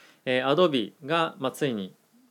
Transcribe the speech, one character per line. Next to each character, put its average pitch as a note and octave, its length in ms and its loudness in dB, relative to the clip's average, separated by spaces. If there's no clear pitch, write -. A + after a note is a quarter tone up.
え B2+ 160 2
ー、 C3 60 -2
Adobe C#3+ 460 2
が、 E3 320 -2
ま C3+ 120 -4
あ、 - 20 -4
つ D3+ 160 -4
い A#2+ 80 -2
に、 F#2+ 180 -6